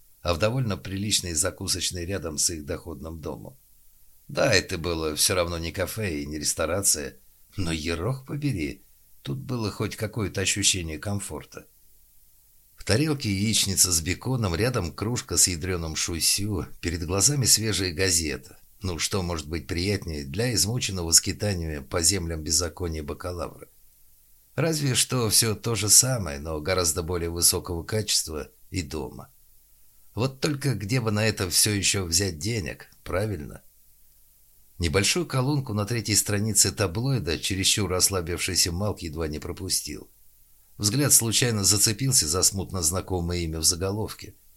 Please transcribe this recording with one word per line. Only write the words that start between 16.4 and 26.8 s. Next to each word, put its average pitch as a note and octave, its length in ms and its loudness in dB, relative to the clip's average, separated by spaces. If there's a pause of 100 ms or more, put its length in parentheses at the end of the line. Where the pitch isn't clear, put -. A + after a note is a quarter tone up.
перед F2 240 -2
глазами G#2 400 2
свежая G2 480 2
газета. E2 680 0 (220)
Ну, F2+ 200 -4
что G2 220 0
может E2 260 -4
быть D#2 180 -6
приятнее F2 580 -2
для G#2+ 300 -2
измученного G2 560 0
скитаниями E2 720 0
по F2+ 160 -2
землям E2 440 0
беззакония E2 580 -2
бакалавра? E2 640 -8 (840)
Разве C#3+ 400 0
что A#2+ 340 2
всё G#2 280 4
то A#2 180 -2
же G#2+ 140 0
самое, G2+ 500 4
но D#2 220 -4
гораздо F2+ 420 2